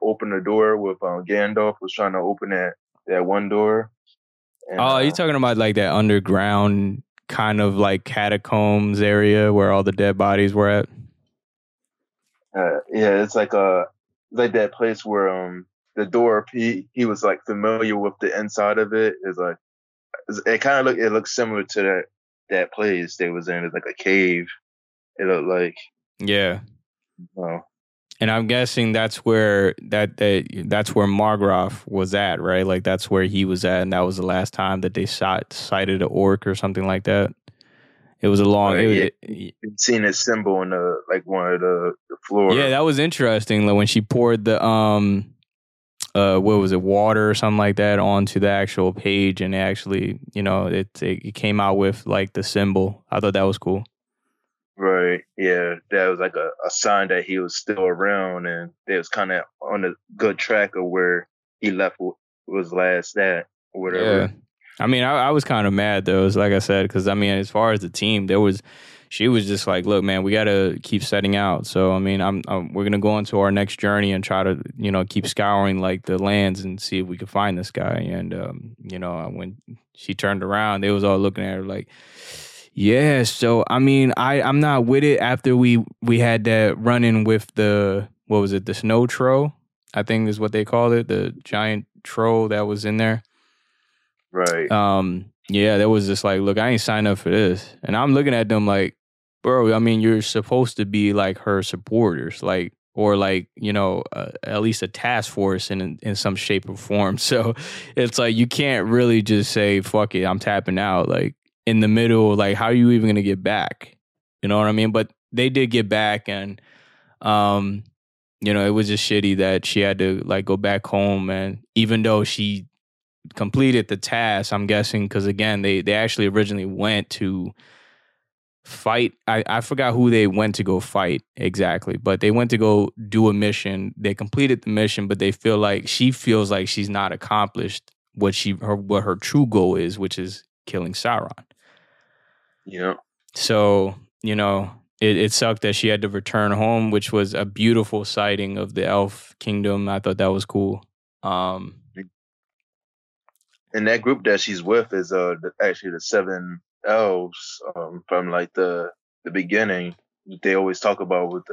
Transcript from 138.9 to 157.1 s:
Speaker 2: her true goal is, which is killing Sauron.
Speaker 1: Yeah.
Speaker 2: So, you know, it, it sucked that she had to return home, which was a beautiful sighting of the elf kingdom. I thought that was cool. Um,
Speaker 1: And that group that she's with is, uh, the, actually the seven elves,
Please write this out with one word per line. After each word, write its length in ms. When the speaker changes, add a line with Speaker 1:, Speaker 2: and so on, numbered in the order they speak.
Speaker 2:
her 120
true 300
goal 300
is, 220
which 200
is 260
killing 300
Sauron. 500
Speaker 1:
Yeah. 300
Speaker 2:
So, 640
you 120
know, 360
it, 200
it 140
sucked 280
that 140
she 140
had 140
to 60
return 440
home, 380
which 220
was 220
a 100
beautiful 640
sighting 500
of 180
the 120
elf 540
kingdom. 500
I 80
thought 200
that 140
was 140
cool. 360
Um, 540
Speaker 1:
And 140
that 160
group 220
that 160
she's 240
with 280
is, 200
uh, 280
the, 120
actually 300
the 80
seven 600
elves, 800